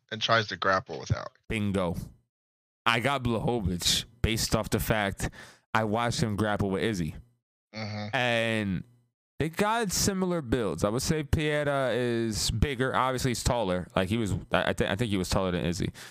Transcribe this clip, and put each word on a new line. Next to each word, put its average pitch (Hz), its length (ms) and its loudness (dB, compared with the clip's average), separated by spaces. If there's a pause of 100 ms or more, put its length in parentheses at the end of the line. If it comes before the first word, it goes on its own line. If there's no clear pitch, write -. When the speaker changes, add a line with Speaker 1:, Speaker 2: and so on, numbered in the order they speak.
(120)
Speaker 1:
and 110 100 -6
tries 113 260 2
to 95 100 -8
grapple 95 420 0
without. - 320 -2 (180)
Speaker 2:
Bingo. 98 460 0 (920)
I 117 140 4
got 131 240 0
Blachowicz 107 840 0 (160)
based 113 340 0
off 110 140 0
the 107 100 0
fact 104 500 0 (440)
I 110 120 4
watched 113 360 0
him 107 140 0
grapple 104 340 0
with 92 140 0
Izzy. 90 320 -2 (600)
Speaker 1:
Mm-hmm. 107 400 -6
Speaker 2:
And 113 680 0 (560)
they 151 100 0
got 208 420 0
similar 185 520 0
builds. 107 400 0
I 104 60 4
would 120 120 0
say 156 220 0
Pieta 143 720 0
is 117 560 0
bigger. 127 440 2
Obviously, 127 360 2
he's - 120 -4
taller. 92 520 2
Like, 92 140 2
he 113 80 0
was, 101 160 0 (180)
I, 87 180 2
I, 98 40 2
th-, - 180 0
I 95 40 0
think 107 140 -2
he 98 80 0
was 92 120 0
taller 95 220 2
than 80 140 0
Izzy. 90 260 -2 (200)